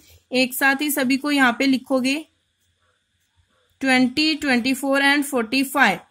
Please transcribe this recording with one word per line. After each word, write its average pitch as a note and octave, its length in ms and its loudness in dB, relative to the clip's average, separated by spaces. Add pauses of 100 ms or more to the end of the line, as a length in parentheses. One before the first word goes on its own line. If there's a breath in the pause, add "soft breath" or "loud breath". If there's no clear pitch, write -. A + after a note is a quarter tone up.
(320 soft breath)
एक B3+ 220 0
साथ C#4 260 0
ही D4+ 100 -2
सभी C#4 260 0
को D4 140 -4
यहाँ C4 280 2
पे C4+ 80 0
लिखोगे, C4+ 600 -2 (1500)
ट्वेंटी, C4 540 2
ट्वेंटी C4+ 400 0
फ़ोर C#4 280 0
and C#4 220 2
फ़ोर्टी C4 380 -2
फ़ाइव। B3+ 360 0 (120)